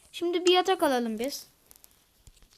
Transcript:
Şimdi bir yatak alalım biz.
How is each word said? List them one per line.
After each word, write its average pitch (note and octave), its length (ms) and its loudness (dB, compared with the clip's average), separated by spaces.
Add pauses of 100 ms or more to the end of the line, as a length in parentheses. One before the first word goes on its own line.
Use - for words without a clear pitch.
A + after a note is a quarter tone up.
(120)
Şimdi F4 340 -2
bir F4 60 6
yatak F4+ 300 2
alalım A#3+ 360 0
biz. B3 280 -8 (1120)